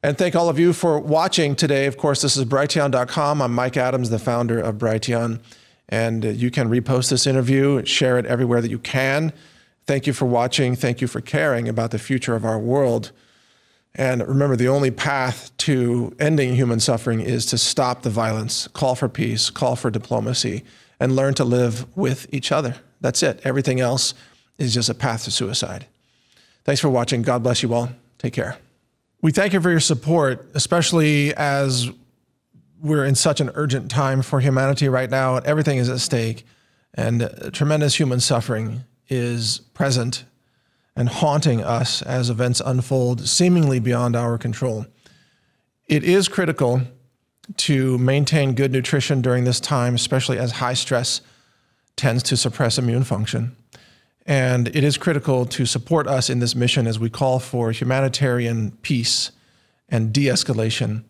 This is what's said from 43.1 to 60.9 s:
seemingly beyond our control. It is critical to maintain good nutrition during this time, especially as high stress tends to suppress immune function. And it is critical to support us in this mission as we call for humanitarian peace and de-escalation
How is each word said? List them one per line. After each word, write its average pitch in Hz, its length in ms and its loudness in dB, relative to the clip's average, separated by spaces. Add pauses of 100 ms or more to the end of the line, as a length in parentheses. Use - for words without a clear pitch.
seemingly 165 520 4
beyond 120 380 0
our 117 200 -2
control. 110 480 -4 (1040)
It 151 160 2
is 185 240 4
critical 131 540 0 (760)
to 131 400 2
maintain 135 580 2
good 131 180 0
nutrition 131 480 0
during 123 240 2
this 123 160 0
time, 123 340 0
especially 131 420 0
as 120 140 -2
high 123 220 -2
stress 123 480 -2 (720)
tends 123 280 0
to 135 120 0
suppress 120 420 0
immune 123 280 0
function. 113 500 -4 (720)
And 127 440 0
it 143 160 0
is 143 120 2
critical 135 500 0
to 127 180 -2
support 151 420 0
us 131 220 0
in 123 100 0
this 120 160 0
mission 120 320 2
as 110 100 -2
we 113 120 -2
call 127 300 0
for 120 320 -2
humanitarian 120 1000 0 (100)
peace - 500 -2 (580)
and 113 240 0
de-escalation 113 960 0